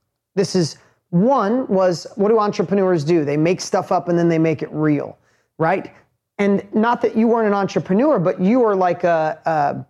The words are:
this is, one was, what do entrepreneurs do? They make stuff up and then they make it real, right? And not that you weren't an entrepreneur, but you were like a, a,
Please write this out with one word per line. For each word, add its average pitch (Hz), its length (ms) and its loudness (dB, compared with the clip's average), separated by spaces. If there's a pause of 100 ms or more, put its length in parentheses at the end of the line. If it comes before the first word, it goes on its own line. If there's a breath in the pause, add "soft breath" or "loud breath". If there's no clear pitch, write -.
(340)
this 180 220 -2
is, 170 200 -2 (340 soft breath)
one 226 580 0
was, 185 380 0 (100)
what 202 120 2
do 226 100 4
entrepreneurs 185 680 0
do? 160 200 2
They 143 120 -2
make 165 240 0
stuff 185 320 -4
up 175 160 -2
and 170 100 0
then 170 100 2
they 165 100 2
make 160 240 0
it 151 100 -8
real, 147 460 -2 (400)
right? 165 360 -2 (440 soft breath)
And 202 360 0
not 233 280 0
that 220 140 -2
you 226 120 2
weren't 226 180 2
an 202 80 2
entrepreneur, 196 640 0
but 180 220 -2
you 208 180 2
were 220 160 2
like 180 300 0
a, 160 420 0
a, 143 440 -2